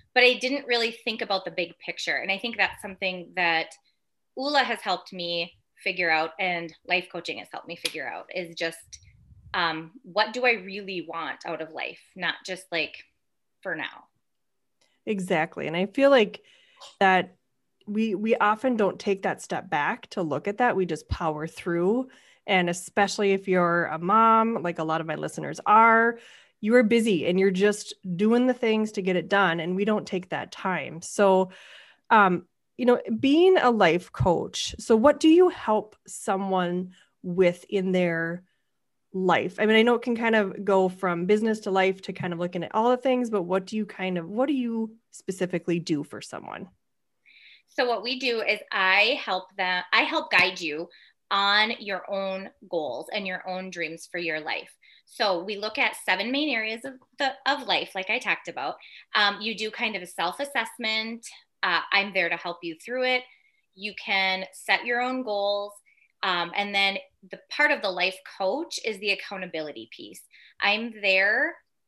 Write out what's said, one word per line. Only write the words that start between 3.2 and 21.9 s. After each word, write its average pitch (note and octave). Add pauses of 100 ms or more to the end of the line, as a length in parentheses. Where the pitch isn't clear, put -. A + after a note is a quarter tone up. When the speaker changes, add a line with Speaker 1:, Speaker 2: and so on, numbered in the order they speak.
Speaker 1:
that E3 (720)
ula C#4
has A3
helped -
me E3+ (300)
figure F3+
out, D#3+
and E3+ (140)
life F3+
coaching D3+
has G2+
helped -
me E3+
figure C#3+
out, F2+
is E3+
just, - (540)
um, E3 (120)
what G#3
do B3
I A#3+
really F#3+
want D#3+
out D#3+
of D#3
life? - (160)
Not F3 (100)
just, F3+
like, D#3+ (640)
for F3
now. - (1000)
Speaker 2:
Exactly. F3+
And D#3+
I F#3
feel C4+
like A#3 (600)
that F#3 (500)
we, G#3+
we A3
often G#3+
don't G3+
take F#3+
that F3
step -
back D#3+
to F3
look D3
at G#3
that. B3
We F#3
just D#3+
power D#3
through. F#3 (400)